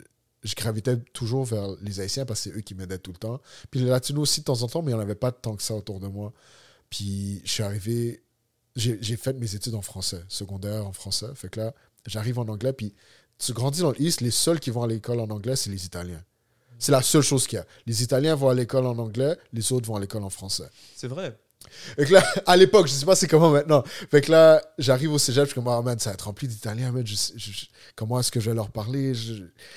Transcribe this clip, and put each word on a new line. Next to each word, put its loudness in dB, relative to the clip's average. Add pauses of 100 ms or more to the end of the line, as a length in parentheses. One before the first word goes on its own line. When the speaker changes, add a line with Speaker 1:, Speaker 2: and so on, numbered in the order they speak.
(440)
Speaker 1:
je -6
gravitais -2 (160)
toujours -4
vers -4 (140)
les -8
Haïtiens -6
parce -6
que -10
c'est -12
eux -8
qui -14
m'aidaient -10
tout -14
le -16
temps. -10 (320)
Puis -2
les 2
Latinos 0
aussi 0
de -20
temps -2
en -4
temps, -6
mais -2
il 0
n'y -2
en -4
avait -6
pas -2
tant -8
que -10
ça -6
autour -10
de -10
moi. -10 (580)
Puis -6
je -8
suis -2
arrivé, -4 (540)
j'ai, -2
j'ai -6
fait -6
mes -6
études -8
en -6
français, -8
secondaire -8
en -10
français. -8
Fait -16
que -10
là, -6 (320)
j'arrive -4
en -4
anglais, -2
puis -8 (440)
tu -4
grandis -2
dans 2
l'East, -2
les 0
seuls 2
qui -6
vont -4
à -2
l'école -4
en -6
anglais, -4
c'est -4
les -8
Italiens. -12 (560)
C'est 0
la 4
seule 4
chose 2
qu'il -6
y -4
a. -14 (200)
Les -2
Italiens 2
vont 2
à 4
l'école 0
en -2
anglais, -2 (160)
les -2
autres -2
vont -4
à -2
l'école -6
en -8
français. -8 (260)
Speaker 2:
C'est -12
vrai. -10 (600)
Speaker 1:
Fait 4
que 6
là, 10 (100)
<laughs> -2
à 8
l'époque, 10
je -2
sais -4
pas 6
c'est 2
comment 8
maintenant. 6 (280)
Fait 8
que -2
là, 10 (160)
j'arrive 2
au 2
cégep, 2
je 4
suis -8
comme, « -4
Ah, 0
man, -2
ça -4
va -8
être -12
rempli -8
d'Italiens, -6
man. -2
Je -6
sais, -4
je, -12
je, -12 (300)
comment -4
est-ce 0
que -4
je -2
vais -2
leur -4
parler ? » -4
Je... -8 (420)